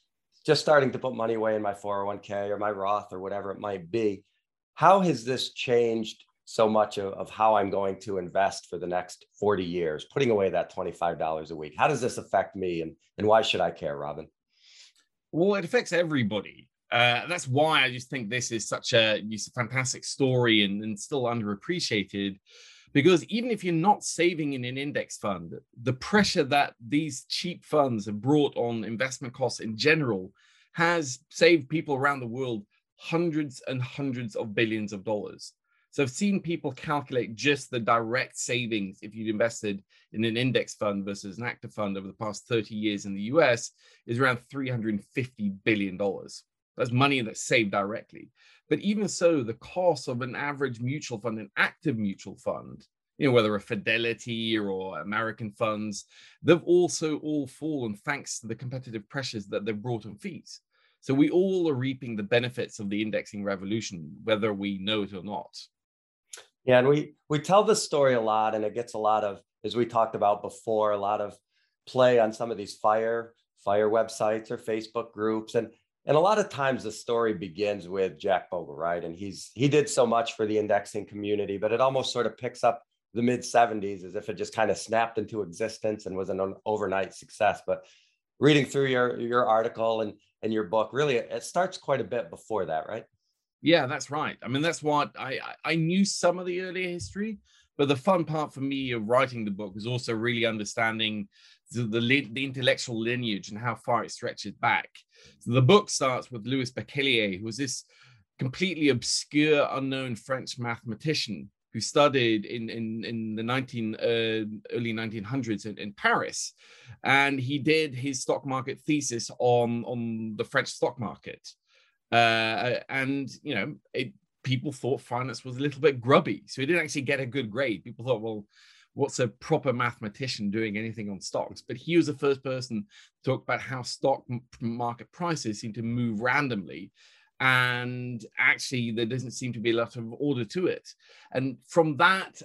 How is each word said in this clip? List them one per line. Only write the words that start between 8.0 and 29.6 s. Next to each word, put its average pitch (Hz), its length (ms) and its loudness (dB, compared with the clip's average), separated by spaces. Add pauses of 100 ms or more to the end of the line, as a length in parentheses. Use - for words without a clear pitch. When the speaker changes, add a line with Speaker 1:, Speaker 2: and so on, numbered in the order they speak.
Speaker 1:
to 98 160 -4
invest 95 500 0
for 90 80 -8
the 90 100 -6
next 87 380 -4 (120)
forty 101 280 2
years, 85 400 -2
putting 135 260 0
away 98 180 4
that 85 200 0
twenty-five 85 500 -4
dollars 80 320 -4
a 82 60 -8
week? 76 200 -10
How 135 120 4
does 139 100 0
this 120 180 -2
affect - 380 -2
me, 90 280 -2
and, 80 120 -8 (220)
and 104 100 0
why 110 140 6
should 104 180 0
I 87 120 0
care, 73 260 -8
Robin? 73 320 -10 (1040)
Speaker 2:
Well, 185 220 4
it 180 100 -2
affects 233 260 0
everybody. 127 800 0 (200)
Uh, 120 380 4
that's 165 220 -4
why 147 340 6
I 131 80 2
just 123 180 -10
think 120 200 -6
this 120 240 -2
is 110 120 -4
such - 280 -2
a, 110 360 4
it's 107 200 -8
a - 20 -20
fantastic 127 540 -4
story 123 580 4
and, 101 220 0
and 110 120 -4
still 135 260 -4
underappreciated, 104 1160 -2 (540)
because 156 320 6
even 240 260 -4
if 202 140 -2
you're 175 80 2
not 175 320 2
saving 160 480 0
in 127 100 -4
an 127 140 -6
index 139 400 -6
fund, 87 360 -6 (300)
the 127 80 0
pressure 180 540 2
that 143 340 2
these 131 480 -2
cheap - 380 -6
funds 127 400 2
have 104 160 -6
brought 143 340 4
on 117 300 -2
investment 120 480 -4
costs 123 260 -2
in 110 160 -6